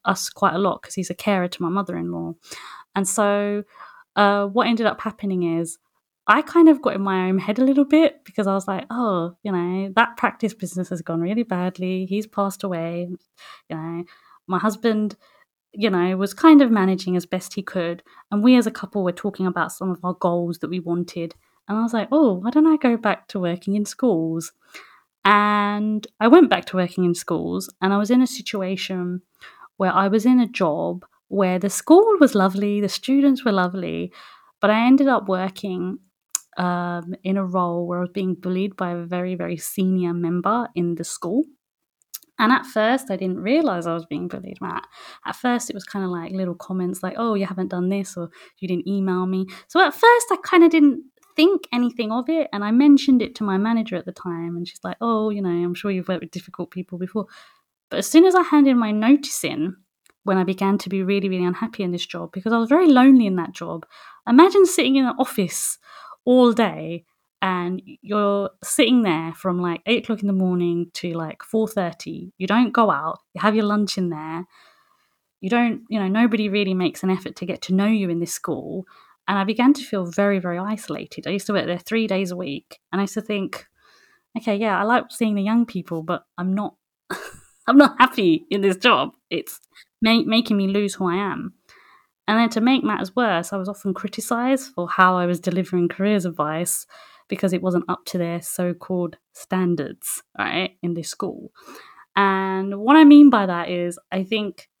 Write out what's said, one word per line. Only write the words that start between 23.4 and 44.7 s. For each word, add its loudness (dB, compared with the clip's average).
in -2
schools?" -2
And 0
I 2
went 8
back 0
to -6
working -2
in 2
schools, -6
and 0
I 2
was 0
in 6
a 0
situation -6
where 2
I 4
was 2
in 6
a 2
job -2
where 0
the -2
school 4
was 6
lovely, 0
the 0
students 0
were 2
lovely, -2
but 2
I 2
ended 6
up 0
working, -4
um, -4
in -2
a -2
role -2
where -4
I -4
was -6
being -4
bullied -6
by -6
a -8
very, -6
very -8
senior -2
member -2
in -4
the -10
school. -4
And 2
at 0
first, -2
I -6
didn't -6
realize -2
I -4
was -8
being -8
bullied, -14
Matt. -10